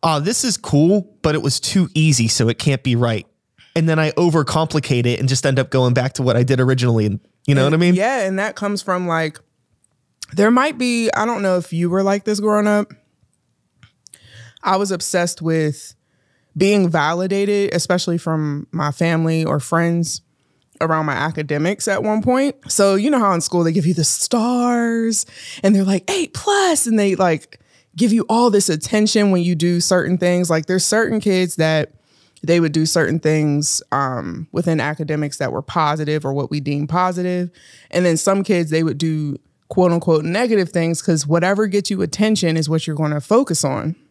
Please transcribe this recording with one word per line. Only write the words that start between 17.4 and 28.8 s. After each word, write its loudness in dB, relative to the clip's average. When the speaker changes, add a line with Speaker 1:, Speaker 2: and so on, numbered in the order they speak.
Speaker 2:
especially -2
from -4
my -2
family 0
or -2
friends, -2
around 0
my -2
academics -4
at -2
one -2
point. 0
So 4
you 2
know 2
how 2
in 0
school -2
they 2
give 0
you 2
the -2
stars -2
and 4
they're 4
like, -2
eight -4
plus, 0
and 2
they, 2
like, -2
give 2
you 2
all 4
this 2
attention 2